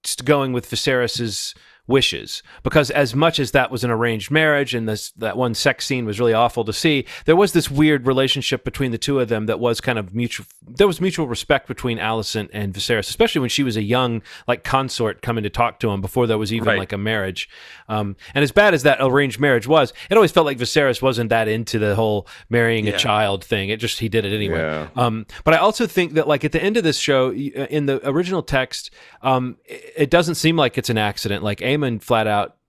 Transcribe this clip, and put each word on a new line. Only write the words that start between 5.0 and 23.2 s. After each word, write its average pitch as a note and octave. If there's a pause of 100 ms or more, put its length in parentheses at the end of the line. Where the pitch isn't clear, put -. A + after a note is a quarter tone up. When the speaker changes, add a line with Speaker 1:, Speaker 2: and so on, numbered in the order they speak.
Speaker 1:
that G#2+
one A#2+
sex -
scene B2+
was G#2
really A2+
awful A#2
to G#2
see, D3 (200)
there D#3+
was F#3+
this D#3+
weird C#3+
relationship C3
between C3
the A2+
two C#3
of A#2+
them G#2+
that A2
was A#2
kind A#2+
of F#2+
mutual. A2+ (220)
There G3
was E3+
mutual F3
respect B2
between A#2+
Alicent G#2+
and G2+
Viserys, G2+
especially A3
when B2
she C#3
was A2+
a A2
young, A#2 (240)
like, B2
consort B2+
coming A#2
to G#2
talk -
to A2+
him G2
before A#2
there G#2+
was G#2+
even A2+
Speaker 2:
Right. G#2
Speaker 1:
like, F#2+
a G2+
marriage. G2+ (400)
Um, G#2 (200)
and C#3+
as B2
bad G#3
as C#3
that C#3
arranged C3
marriage B2
was, D3 (180)
it G3+
always G#3
felt E3
like C#3
Viserys C3
wasn't A#2+
that A2+
into A2
the G#2
whole G#2+ (200)
marrying A#2
a G#2
Speaker 2:
Yeah. G#2
Speaker 1:
child G#2